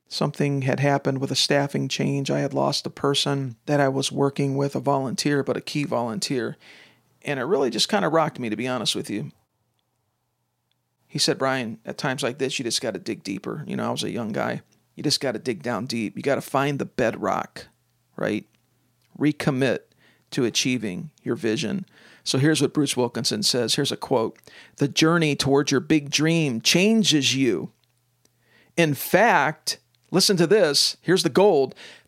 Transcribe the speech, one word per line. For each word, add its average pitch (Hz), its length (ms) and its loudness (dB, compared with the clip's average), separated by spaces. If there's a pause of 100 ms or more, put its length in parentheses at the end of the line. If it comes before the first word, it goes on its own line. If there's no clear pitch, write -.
something 143 540 -2
had 127 180 0
happened 139 380 2
with 131 120 -4
a 135 60 -4
staffing 143 520 0
change. 139 420 -2
I 143 100 0
had 135 140 -2
lost 139 320 0
a - 40 -10
person 139 680 -2 (100)
that 147 140 2
I 135 100 2
was 135 200 -2
working 139 460 0
with, 139 180 -2
a 139 60 -4
volunteer, 139 600 0
but 127 160 -4
a 135 40 -8
key 147 220 -4
volunteer. 120 720 -4 (680)
And 135 180 -4
it 120 40 -4
really 160 240 0
just 196 220 -2
kinda 196 180 2
rocked 156 300 2
me, 120 100 -6
to 107 80 -4
be 120 120 -4
honest 127 260 -2
with 104 160 -6
you. 117 220 -6 (1800)
He - 100 -6
said, 147 180 0
"Brian, 131 480 -2
at - 140 -10
times 131 240 -4
like 123 160 -4
this, 135 200 -4
you 131 60 -6
just 113 160 -4
gotta 107 180 -4
dig 98 240 -8
deeper." 113 440 -8
You 131 100 -6
know, 117 120 -4
I - 20 -2
was 127 140 -6
a - 60 -6
young 110 220 -6
guy. 120 300 -4 (320)
You 165 80 -12
just 143 180 0
gotta 123 180 -4
dig 110 240 -6
down 120 240 -4
deep. 117 300 -6
You - 60 -8
gotta 139 180 0
find 139 380 -2
the - 60 -6
bedrock, - 840 -4 (500)
right? - 300 -4 (720)
Recommit 139 600 0 (500)
to 139 140 -2
achieving 113 680 -2 (120)
your 120 120 -4
vision. 110 520 -2 (380)
So - 140 -2
here's 143 240 4
what 131 100 2
Bruce 143 240 0
Wilkinson 117 460 -2
says. 123 320 0
Here's 139 180 0
a - 40 -6
quote. - 420 -2 (380)
"The 143 120 2
journey 160 460 4
towards 139 380 2
your 135 80 4
big 151 300 0
dream 151 500 2
changes 156 760 4
you. 120 380 0 (1040)
In 160 180 4
fact," 175 840 2 (320)
listen 190 260 4
to 170 100 4
this, 160 560 4
here's 180 220 2
the 165 60 0
gold, 160 440 4 (340)